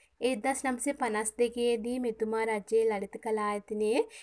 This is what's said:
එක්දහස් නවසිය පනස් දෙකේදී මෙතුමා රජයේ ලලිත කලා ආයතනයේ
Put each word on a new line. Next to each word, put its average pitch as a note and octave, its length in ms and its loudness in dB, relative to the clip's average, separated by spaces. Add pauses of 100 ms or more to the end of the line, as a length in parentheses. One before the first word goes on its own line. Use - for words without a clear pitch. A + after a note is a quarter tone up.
(200)
එක්දහස් C4 420 0
නවසිය C4 320 -2
පනස් A3 380 0
දෙකේදී A#3+ 680 0
මෙතුමා A3 460 -2
රජයේ A3+ 420 2
ලලිත G3+ 320 -2
කලා G#3+ 300 0
ආයතනයේ G#3+ 560 0 (180)